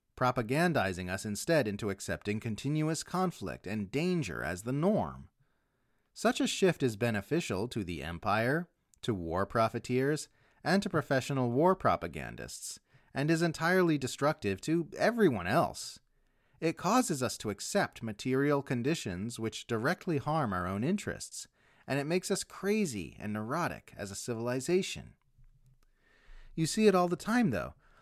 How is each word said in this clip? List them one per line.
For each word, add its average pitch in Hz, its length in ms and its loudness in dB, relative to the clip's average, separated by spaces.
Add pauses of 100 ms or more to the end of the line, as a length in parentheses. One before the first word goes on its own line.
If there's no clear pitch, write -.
(160)
propagandizing 123 920 2
us 98 160 -4
instead 113 420 2
into 101 220 -2
accepting 101 500 -4
continuous 151 600 -2
conflict 170 640 -4
and 101 240 -4
danger 139 520 -2
as 87 200 -4
the 123 100 -4
norm. 131 560 0 (840)
Such - 260 0
a 262 60 2
shift - 360 2
is 117 140 2
beneficial 113 720 0
to 110 160 -4
the 82 180 -6
empire, 110 680 0 (320)
to 120 100 0
war 87 320 -2
profiteers, 123 840 0 (360)
and 190 180 4
to 202 60 -4
professional 135 600 0
war 170 260 4
propagandists, 71 1040 -2 (320)
and 143 180 0
is 165 120 2
entirely 170 560 4
destructive 127 640 0
to 165 340 0
everyone 190 500 4
else. - 520 0 (600)
It 160 200 -2
causes 185 440 2
us 113 160 -2
to 107 120 -4
accept - 520 -2
material 135 600 0
conditions 120 760 -4
which 110 280 -6
directly 147 500 -2
harm 135 380 -2
our 90 120 0
own 101 180 -2
interests, - 640 -4 (380)
and 135 120 -2
it 139 80 -4
makes 180 240 -2
us 190 140 -2
crazy 175 760 -2
and 104 140 -6
neurotic 123 640 -4
as 101 140 -8
a 98 40 -10
civilization. 127 1000 -2 (1400)
You 160 120 2
see 220 200 4
it 196 80 10
all 180 140 4
the 175 80 -2
time, 226 320 2
though, 76 280 -2 (260)